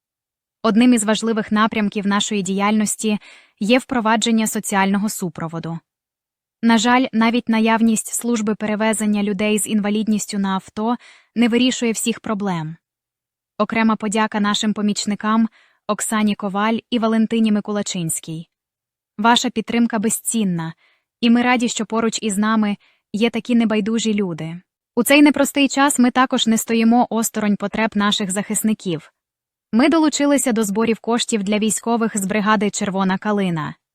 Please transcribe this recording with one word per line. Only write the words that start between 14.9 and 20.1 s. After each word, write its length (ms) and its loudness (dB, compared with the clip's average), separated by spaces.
Оксані 460 -2
Коваль 440 -2
і 80 0
Валентині 540 2
Микулачинській. 960 -4
Ваша 320 2
підтримка 480 -2
безцінна, 760 -4